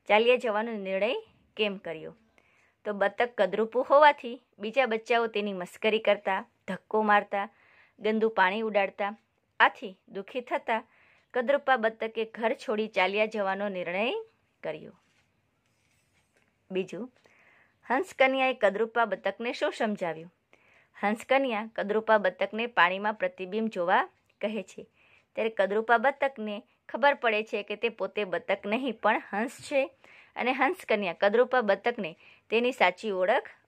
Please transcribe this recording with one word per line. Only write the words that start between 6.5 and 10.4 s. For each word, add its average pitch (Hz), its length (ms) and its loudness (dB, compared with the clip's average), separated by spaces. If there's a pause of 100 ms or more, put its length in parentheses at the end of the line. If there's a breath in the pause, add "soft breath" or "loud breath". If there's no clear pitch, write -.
ધક્કો 208 340 -4
મારતા, 208 460 2 (500 soft breath)
ગંદુ 220 300 0
પાણી 196 320 2
ઉડાડતા. 202 560 -2 (440)
આથી 220 380 2 (100)
દુઃખી 196 320 -10